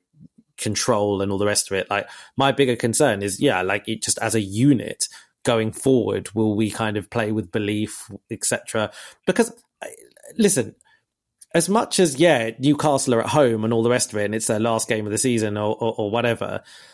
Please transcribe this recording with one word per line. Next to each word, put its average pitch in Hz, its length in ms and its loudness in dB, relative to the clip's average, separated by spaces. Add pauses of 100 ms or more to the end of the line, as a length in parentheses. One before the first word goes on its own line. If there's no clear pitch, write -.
(560)
control 104 640 0
and 98 100 -2
all 98 60 -2
the 98 80 0
rest 104 260 0
of 98 60 -4
it. 92 140 -4
Like, 101 180 -2 (260)
my 139 160 2
bigger 127 260 2
concern 113 460 2
is, 101 180 -4
yeah, 120 200 2
like, 98 260 -2
it 113 160 -6
just - 180 -2
as 110 140 -2
a 113 60 2
unit 107 680 0 (360)
going 113 300 0
forward, 101 600 0
will 107 240 0
we 107 140 0
kind 107 260 -4
of 101 140 -8
play 110 200 -2
with 107 220 -4
belief, 107 580 -4 (200)
et 101 140 -10
cetera? 110 460 -4 (360)
Because, 220 260 0 (300)
I, - 60 -10 (500)
listen, 143 380 2 (760)
as 170 140 2
much 208 320 0
as, 147 180 2
yeah, 131 400 4
Newcastle 139 580 2
are 113 40 4
at - 80 -2
home 120 360 4
and 117 100 0
all 113 80 2
the 117 80 4
rest 123 220 0
of 107 60 -4
it, 104 60 0
and 104 100 -2
it's 113 120 -4
their 107 140 0
last 113 280 0
game 107 160 -2
of 104 80 -4
the 110 60 -2
season 110 400 0
or, 104 160 -2
or, 113 240 -4
or 104 120 -2
whatever, 110 520 -2 (320)